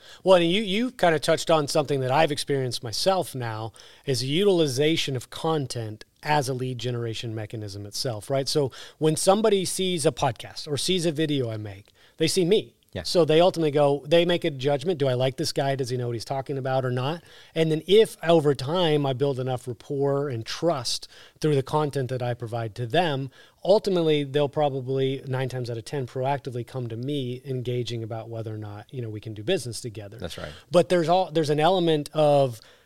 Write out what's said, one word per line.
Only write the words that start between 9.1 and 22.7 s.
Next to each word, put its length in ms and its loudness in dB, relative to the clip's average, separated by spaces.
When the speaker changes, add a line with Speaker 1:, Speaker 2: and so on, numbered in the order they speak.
Speaker 1:
somebody 500 4
sees 400 -2
a 60 6
podcast 560 -4
or 100 -4
sees 300 0
a 60 2
video 360 -2
I 100 -6
make, 280 -12
they 100 2
see 180 2
me. 280 2
Speaker 2:
Yeah. 100 -6
Speaker 1:
So 240 4
they 160 6
ultimately 300 2
go, 340 4
they 180 6
make 180 0
a 80 0
judgment. 480 -2
Do 80 0
I 60 2
like 240 0
this 160 -4
guy? 220 -2
Does 160 -4
he 80 -2
know 80 -4
what 80 -4
he's 100 -8
talking 320 -6
about 260 0
or 80 0
not? 320 -2
And 160 2
then 160 0
if 300 6
over 280 6
time 500 2
I 80 0
build 260 0
enough 300 -4
rapport 640 -2
and 160 -6
trust 600 -4
through 180 2
the 60 4
content 460 -2
that 140 -4
I 100 -2
provide 440 -6